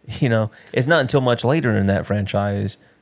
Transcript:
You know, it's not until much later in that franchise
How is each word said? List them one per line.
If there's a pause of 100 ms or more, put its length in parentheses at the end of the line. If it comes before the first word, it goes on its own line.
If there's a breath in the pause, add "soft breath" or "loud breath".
(200)
You
know, (220 loud breath)
it's
not
until
much
later
in
that
franchise (260 soft breath)